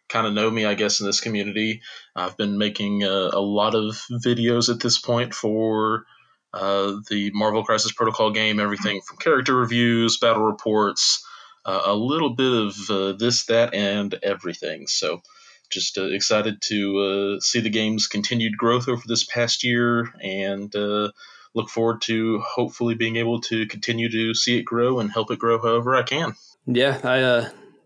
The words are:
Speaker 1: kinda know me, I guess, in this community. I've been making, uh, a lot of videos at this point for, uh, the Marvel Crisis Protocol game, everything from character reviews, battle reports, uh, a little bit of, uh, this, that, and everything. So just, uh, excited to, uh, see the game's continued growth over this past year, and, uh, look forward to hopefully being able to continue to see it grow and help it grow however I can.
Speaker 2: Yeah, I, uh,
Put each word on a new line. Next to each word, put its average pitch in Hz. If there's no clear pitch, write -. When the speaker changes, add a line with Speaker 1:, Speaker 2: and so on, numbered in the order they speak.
Speaker 1:
kinda 113
know 107
me, 110
I 104
guess, 101
in 104
this 98
community. 107
I've 90
been 101
making, 104
uh, 95
a 95
lot 101
of 110
videos 120
at 117
this 117
point 120
for, 110
uh, 98
the 101
Marvel 107
Crisis 110
Protocol 113
game, 107
everything 101
from -
character 135
reviews, 117
battle 113
reports, 107
uh, 95
a 101
little 135
bit 127
of, 104
uh, 98
this, 117
that, 117
and 101
everything. 85
So -
just, -
uh, 95
excited 104
to, 98
uh, 95
see -
the 117
game's 110
continued 110
growth 120
over 120
this 113
past 120
year, 120
and, 98
uh, 104
look 117
forward 113
to 113
hopefully 117
being 113
able 117
to 113
continue 117
to 113
see 120
it 107
grow 120
and 104
help 110
it 110
grow 117
however 117
I 123
can. 135
Speaker 2:
Yeah, 131
I, 127
uh, 120